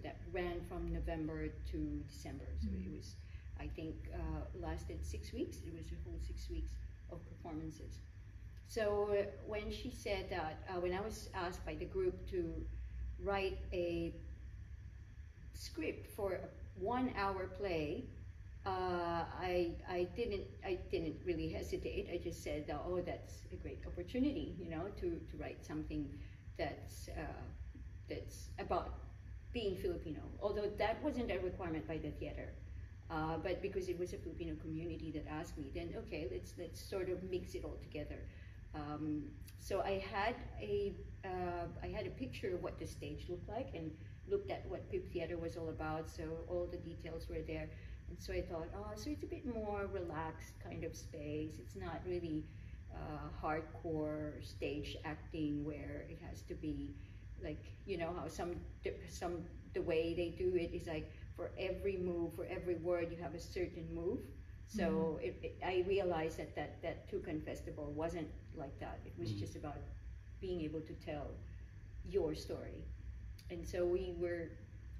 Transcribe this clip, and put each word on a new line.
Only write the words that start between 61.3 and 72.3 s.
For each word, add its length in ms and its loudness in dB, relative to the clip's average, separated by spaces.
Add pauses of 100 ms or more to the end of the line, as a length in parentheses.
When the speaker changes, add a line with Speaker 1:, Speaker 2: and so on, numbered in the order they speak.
Speaker 1:
for 220 -2
every 400 2
move, 360 2
for 120 -2
every 300 2
word, 340 4
you 120 -2
have 120 -2
a 60 -4
certain 540 0
move. 260 2 (460)
So 540 6
Speaker 2:
Mm. 80 0
Speaker 1:
it, 140 0
it, 220 -4
I 220 6
realized 520 6
that, 180 -4
that, 260 -2
that 280 -2
Tucan 340 0
Festival 480 -2
wasn't 360 2 (280)
like 240 -4
that. 260 -4
It 120 -8
was 140 0
Speaker 3:
Mm. 60 0
Speaker 1:
just 180 -2
about 220 -2 (640)
being 220 2
able 180 2
to 140 -4
tell 340 -2 (800)
your 260 6